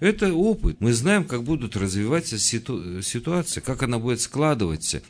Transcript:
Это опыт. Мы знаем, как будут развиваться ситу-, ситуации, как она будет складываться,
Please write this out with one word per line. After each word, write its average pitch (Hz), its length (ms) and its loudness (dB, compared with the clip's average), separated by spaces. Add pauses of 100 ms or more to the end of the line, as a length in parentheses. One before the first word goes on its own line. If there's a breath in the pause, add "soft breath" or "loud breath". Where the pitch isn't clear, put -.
Это 202 320 2
опыт. 202 460 2
Мы 120 140 4
знаем, 170 320 4
как 123 180 -4
будут 123 340 -2
развиваться 104 600 0
ситу-, 95 640 -4
ситуации, 160 600 -4
как 131 220 -4
она 120 160 0
будет 117 220 -2
складываться, 107 880 0